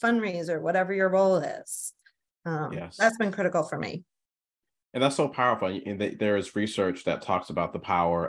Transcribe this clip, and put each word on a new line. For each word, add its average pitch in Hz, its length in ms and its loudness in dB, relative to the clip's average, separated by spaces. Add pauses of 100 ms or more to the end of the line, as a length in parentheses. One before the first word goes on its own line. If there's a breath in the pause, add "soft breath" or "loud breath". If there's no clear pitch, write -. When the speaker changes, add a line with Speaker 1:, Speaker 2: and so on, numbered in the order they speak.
Speaker 1:
fundraiser, 180 640 0
whatever 185 320 0
your 190 160 2
role 190 280 6
is. - 560 -6 (520 soft breath)
Um, 151 260 -4
Speaker 2:
Yes. - 240 -10
Speaker 1:
that's 226 220 2
been 208 140 0
critical 180 300 0
for - 160 -6
me. 160 240 -6 (920)
Speaker 2:
And 127 80 2
that's 139 140 4
so 147 120 2
powerful. 123 400 2
And 98 320 -4
th-, - 180 -2
there 104 200 2
is - 180 -4
research 104 480 0
that 80 160 0
talks - 300 -2
about 85 240 -2
the - 40 -8
power 85 500 0